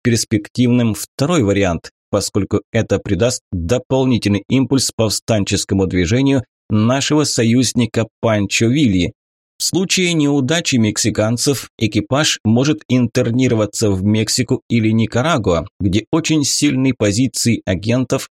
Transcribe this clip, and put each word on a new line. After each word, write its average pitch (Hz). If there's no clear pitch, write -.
перспективным 117
второй 139
вариант, 98
поскольку 98
это 104
придаст 104
дополнительный 123
импульс 131
повстанческому 98
движению 117
нашего 131
союзника 117
Панчо 107
Вильи, 110
В -
случае 180
неудачи 143
мексиканцев 110
экипаж 117
может 131
интернироваться 117
в 95
Мексику 110
или 110
Никарагуа, 113
где 98
очень 160
сильны 135
позиции 113
агентов 117